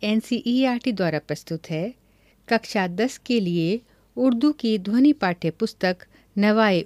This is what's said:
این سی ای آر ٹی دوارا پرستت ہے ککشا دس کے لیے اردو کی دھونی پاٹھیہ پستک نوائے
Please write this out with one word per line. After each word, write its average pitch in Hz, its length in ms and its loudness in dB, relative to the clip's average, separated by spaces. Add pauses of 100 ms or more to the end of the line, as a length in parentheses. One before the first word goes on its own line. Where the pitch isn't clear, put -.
این 214 200 0
سی 233 240 -4
ای 254 220 2
آر 247 180 0
ٹی 254 80 0
دوارا 175 340 -2
پرستت - 440 -8
ہے 165 200 -4 (540)
ککشا 220 420 -2 (100)
دس 233 220 -4
کے 240 220 -2
لیے 175 380 -2 (380)
اردو 254 360 2
کی 220 260 -2
دھونی 233 340 4
پاٹھیہ 175 380 -2
پستک 185 540 -4 (320)
نوائے 208 500 4